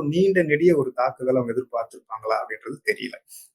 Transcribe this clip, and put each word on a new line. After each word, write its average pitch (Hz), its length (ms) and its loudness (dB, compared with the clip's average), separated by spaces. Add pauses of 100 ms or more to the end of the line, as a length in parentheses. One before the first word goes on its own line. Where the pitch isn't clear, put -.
நீண்ட 185 360 4
நெடிய 156 340 4
ஒரு 131 160 0
தாக்குதல் 127 440 -2
அவங்க 120 160 0
எதிர்பார்த்திருப்பாங்களா 113 840 -6
அப்படின்றது 107 480 -10
தெரியல. - 320 -2 (380)